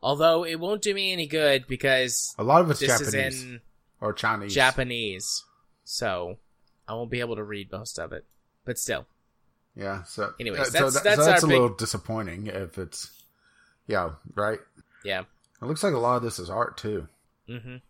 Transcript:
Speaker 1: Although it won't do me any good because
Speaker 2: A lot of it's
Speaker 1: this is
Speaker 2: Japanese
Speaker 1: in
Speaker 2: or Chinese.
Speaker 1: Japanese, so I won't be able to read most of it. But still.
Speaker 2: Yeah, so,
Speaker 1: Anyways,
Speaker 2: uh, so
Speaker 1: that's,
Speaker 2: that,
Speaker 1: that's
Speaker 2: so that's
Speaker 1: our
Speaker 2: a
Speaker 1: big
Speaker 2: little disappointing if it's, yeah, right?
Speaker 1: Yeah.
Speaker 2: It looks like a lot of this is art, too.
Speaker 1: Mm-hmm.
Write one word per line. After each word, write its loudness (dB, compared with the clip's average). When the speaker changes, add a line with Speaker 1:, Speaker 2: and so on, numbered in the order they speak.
Speaker 1:
Although 4
it -4
won't -4
do 0
me -2
any -4
good 2
because 0
Speaker 2:
A -4
lot 8
of 4
it's 2
Speaker 1:
this 4
is -2
Speaker 2:
Japanese -2
Speaker 1:
in -16
Speaker 2:
or -2
Chinese. -2
Speaker 1:
Japanese, 0
so -6
I -10
won't -8
be -4
able -4
to -6
read -10
most -10
of -8
it. -12
But -6
still. -4
Speaker 2:
Yeah, -8
so, -6
Speaker 1:
Anyways, -4
Speaker 2:
uh, 2
so -2
Speaker 1:
that's, 4
Speaker 2:
that, 2
Speaker 1:
that's 6
Speaker 2:
so 8
that's 8
Speaker 1:
our 4
Speaker 2:
a 4
Speaker 1:
big 8
Speaker 2:
little 2
disappointing -6
if -8
it's, -10
yeah, -2
right? -2
Speaker 1:
Yeah. -4
Speaker 2:
It -10
looks -4
like 2
a 0
lot 2
of -2
this -4
is -10
art, -2
too. -6
Speaker 1:
Mm-hmm. -14